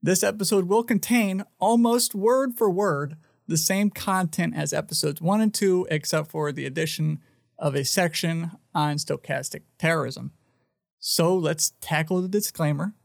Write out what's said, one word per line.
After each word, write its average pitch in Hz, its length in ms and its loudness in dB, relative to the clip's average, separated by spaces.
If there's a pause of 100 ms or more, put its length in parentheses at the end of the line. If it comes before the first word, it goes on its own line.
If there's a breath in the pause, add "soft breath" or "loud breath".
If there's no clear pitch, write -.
this 180 200 2
episode 202 440 0
will 220 160 2
contain 208 600 0 (120)
almost 233 560 2
word 240 440 2
for 208 120 4
word 160 460 0 (320 soft breath)
the 165 80 -2
same 180 340 2
content 185 680 -2
as 151 160 -4
episodes 147 480 -2
one 190 180 2
and 214 140 2
two, 185 360 2
except 156 400 -2
for 151 220 -4
the 135 140 -8
addition 156 560 -4 (360 soft breath)
of 143 180 -2
a 139 100 0
section 165 640 0 (240)
on 151 220 0
stochastic 139 640 -6 (180)
terrorism. 143 540 -2 (680)
So 175 340 2
let's 160 460 0
tackle 160 420 0
the 185 60 -4
disclaimer 180 680 -2 (120)